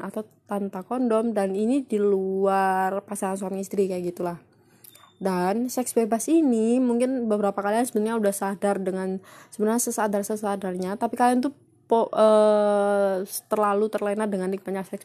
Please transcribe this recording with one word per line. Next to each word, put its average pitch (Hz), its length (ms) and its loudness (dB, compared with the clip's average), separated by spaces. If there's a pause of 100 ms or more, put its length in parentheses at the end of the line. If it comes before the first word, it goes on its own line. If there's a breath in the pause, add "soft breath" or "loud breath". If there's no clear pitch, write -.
atau 214 160 -8 (240)
tanpa 196 400 -8
kondom, 233 480 0
dan 196 240 -2
ini 247 240 0
di 220 160 -4
luar 190 1040 2
pasangan 196 320 -6
suami 190 240 -6
istri 196 320 -2
kayak 175 240 -4
gitulah. 175 240 -6 (800 loud breath)
Dan 190 480 0
seks 247 320 -2
bebas 226 320 0
ini 247 480 4
mungkin 247 480 0
beberapa 202 320 0
kalian 214 320 0
sebenarnya 220 320 0
udah 202 160 2
sadar 196 400 0
dengan, 190 400 -4 (320 loud breath)
sebenarnya 226 400 0
sesadar-sesadarnya, 202 1120 -4
tapi 233 160 -4
kalian 247 240 4
tuh 285 160 -4 (320)
po-, - 240 2
eh, 208 1120 4 (240)
terlalu 208 400 0
terlena 208 400 -2
dengan 190 240 -4
nikmatnya 190 320 -8
seks - 180 -12